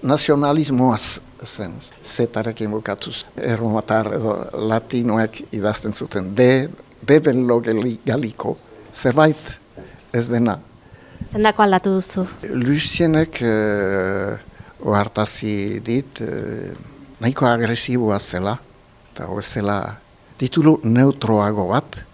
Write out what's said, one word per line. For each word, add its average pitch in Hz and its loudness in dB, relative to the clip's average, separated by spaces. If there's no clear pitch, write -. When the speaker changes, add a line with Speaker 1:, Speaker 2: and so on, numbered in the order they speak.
Speaker 1:
nazionalismoaz 143 2
zen, 92 -10
zetarekin 110 -4
bukatuz. 107 -8
Erromatar 110 0
edo 107 -2
latinoek 113 -2
idazten 104 -4
zuten 95 -6
de, 127 4
de 143 6
bello 127 2
gali-, 113 -2
galiko, 123 -4
zerbait 147 2
ez 120 0
dena. 117 2
Speaker 2:
Zendako 214 4
aldatu 190 2
duzu? 185 -4
Speaker 1:
Lucienek, 156 0
eh, 101 0
ohartazi 104 -2
dit, 123 -4
eh, 95 -8
nahiko 127 0
agresiboa 117 0
zela, 98 -4
eta - -12
hau 95 -8
zela 101 -4
titulu 151 4
neutroago 110 2
bat - -4